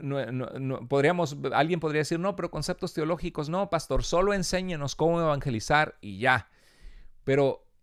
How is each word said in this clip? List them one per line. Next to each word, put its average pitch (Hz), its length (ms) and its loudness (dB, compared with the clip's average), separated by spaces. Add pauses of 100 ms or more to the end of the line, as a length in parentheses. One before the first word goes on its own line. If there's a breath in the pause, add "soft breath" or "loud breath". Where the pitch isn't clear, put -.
no, 139 300 -4
no, 127 140 -4 (140)
no, 131 280 -6
podríamos, 147 500 2 (160)
alguien 160 260 2
podría 151 200 0
decir, 160 200 -2
"No, 190 160 -2
pero 175 160 -6
conceptos 165 420 -6
teológicos, 156 560 -4
no, 190 200 -2
pastor, 139 340 0
solo 190 300 2
enséñenos 180 600 -2
cómo 170 240 2
evangelizar 147 800 2
y 98 180 -12
ya". 123 300 2 (720 soft breath)
Pero 135 440 2 (160)